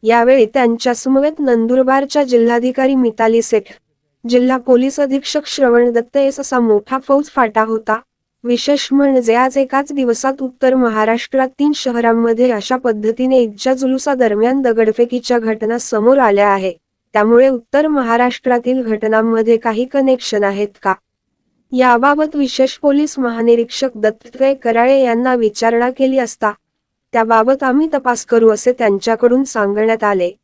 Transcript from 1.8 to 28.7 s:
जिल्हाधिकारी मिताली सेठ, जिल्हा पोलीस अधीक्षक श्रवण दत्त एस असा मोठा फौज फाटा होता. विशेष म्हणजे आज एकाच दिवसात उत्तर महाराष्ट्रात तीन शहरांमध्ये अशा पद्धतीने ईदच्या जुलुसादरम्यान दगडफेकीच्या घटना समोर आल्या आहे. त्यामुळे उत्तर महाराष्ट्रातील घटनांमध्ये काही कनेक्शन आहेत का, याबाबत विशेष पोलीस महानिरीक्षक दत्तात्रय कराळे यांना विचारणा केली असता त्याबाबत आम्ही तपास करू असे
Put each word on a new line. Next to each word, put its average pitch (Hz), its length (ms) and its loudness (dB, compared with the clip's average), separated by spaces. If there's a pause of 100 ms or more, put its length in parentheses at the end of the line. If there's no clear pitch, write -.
जिल्हाधिकारी 247 720 0
मिताली 233 460 2
सेठ, 214 220 -2 (680)
जिल्हा 247 280 2
पोलीस 254 420 0
अधीक्षक 277 460 -2
श्रवण 240 460 2
दत्त 233 260 -4
एस 277 220 0
असा 269 200 -4
मोठा 220 380 0 (100)
फौज 285 180 2
फाटा 226 360 -2
होता. 220 380 -4 (440)
विशेष 247 480 -2
म्हणजे 269 440 2
आज 262 220 0
एकाच 277 340 -2
दिवसात 262 500 -2
उत्तर 262 340 0
महाराष्ट्रात 233 720 0
तीन 285 280 -2
शहरांमध्ये 233 760 0
अशा 226 260 -4
पद्धतीने 240 600 -2
ईदच्या 233 360 -2
जुलुसादरम्यान 254 880 0
दगडफेकीच्या 240 760 0
घटना 220 380 -4
समोर 233 400 0
आल्या 208 300 2
आहे. 196 260 -2 (400)
त्यामुळे 233 340 4
उत्तर 269 400 -2
महाराष्ट्रातील 247 920 -2
घटनांमध्ये 220 760 0
काही 226 280 -2
कनेक्शन 262 580 -2
आहेत 202 240 -2 (160)
का, 190 100 0 (800)
याबाबत 269 640 2
विशेष 269 420 0
पोलीस 294 420 0
महानिरीक्षक 233 760 0
दत्तात्रय 240 580 -2
कराळे 254 500 2
यांना 247 320 0
विचारणा 233 540 0
केली 262 300 0
असता 226 320 -4 (640)
त्याबाबत 226 500 2
आम्ही 277 300 0
तपास 262 320 -2
करू 226 240 4
असे 214 220 0